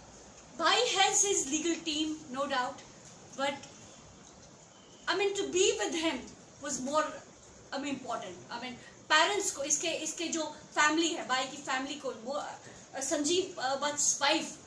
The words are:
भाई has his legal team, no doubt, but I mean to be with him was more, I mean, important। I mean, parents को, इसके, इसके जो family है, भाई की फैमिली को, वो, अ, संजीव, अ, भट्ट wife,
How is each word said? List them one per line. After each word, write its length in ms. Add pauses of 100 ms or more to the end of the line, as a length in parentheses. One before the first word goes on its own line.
(580)
भाई 380
has 280
his 220
legal 420
team, 480
no 120
doubt, 280 (640)
but 140 (1500)
I 20
mean 240
to 120
be 360
with 140
him 260 (460)
was 160
more, 260 (680)
I 40
mean, 160
important। 560
I 80
mean, 140 (360)
parents 420
को, 120
इसके, 260
इसके 400
जो 140 (280)
family 380
है, 200
भाई 160
की 120
फैमिली 380
को, 160
वो, 220
अ, 680
संजीव, 600
अ, 160
भट्ट 460
wife, 340 (100)